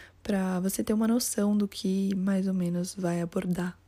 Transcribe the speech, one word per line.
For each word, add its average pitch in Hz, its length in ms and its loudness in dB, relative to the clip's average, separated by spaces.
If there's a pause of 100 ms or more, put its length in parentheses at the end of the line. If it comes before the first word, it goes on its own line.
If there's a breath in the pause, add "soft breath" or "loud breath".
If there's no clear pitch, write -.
(220 loud breath)
pra 190 360 0
você 190 240 -2
ter 220 100 0
uma 214 140 2
noção 214 500 2
do 202 120 2
que 196 460 0
mais 190 340 0
ou 190 60 0
menos 175 400 -2
vai 175 260 -2
abordar 170 680 -2